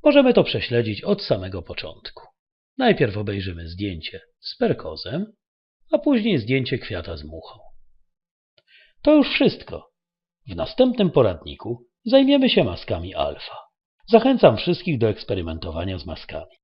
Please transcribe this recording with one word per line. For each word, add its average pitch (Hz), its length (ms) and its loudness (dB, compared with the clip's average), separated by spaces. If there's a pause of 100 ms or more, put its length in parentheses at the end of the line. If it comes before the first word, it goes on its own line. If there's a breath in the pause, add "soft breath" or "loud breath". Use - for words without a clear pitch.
Możemy 269 300 6
to 175 100 6
prześledzić 110 600 -2
od 104 200 -2
samego 92 380 -4
początku. - 640 -14 (540)
Najpierw 151 400 2
obejrzymy 95 500 -6
zdjęcie 90 540 -8 (180)
z - 180 -16
perkozem, 143 680 -4 (680)
a 311 60 0
później 233 400 2
zdjęcie 123 400 -2
kwiata 87 400 -10
z 71 60 -16
muchą. 78 360 -18 (1400 soft breath)
To 294 100 6
już 294 160 6
wszystko. - 600 -2 (580)
W 90 80 -12
następnym 226 560 0
poradniku 101 760 -2 (200)
zajmiemy 269 440 4
się 180 140 4
maskami 87 520 -6
alfa. 73 420 -6 (520)
Zachęcam 214 480 6
wszystkich 170 420 -2
do 110 100 2
eksperymentowania 87 880 -6
z 82 80 -12
maskami. 78 580 -14